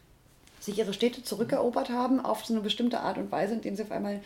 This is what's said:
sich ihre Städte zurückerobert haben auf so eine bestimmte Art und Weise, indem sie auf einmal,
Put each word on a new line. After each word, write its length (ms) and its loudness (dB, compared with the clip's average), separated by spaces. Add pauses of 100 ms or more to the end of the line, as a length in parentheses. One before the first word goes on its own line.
(600)
sich 180 -4
ihre 160 0
Städte 280 2
zurückerobert 680 0
haben 340 2
auf 220 0
so 80 0
eine 80 2
bestimmte 380 0
Art 180 -2
und 120 -6
Weise, 240 2
indem 220 -2
sie 60 -4
auf 80 -6
einmal, 340 -2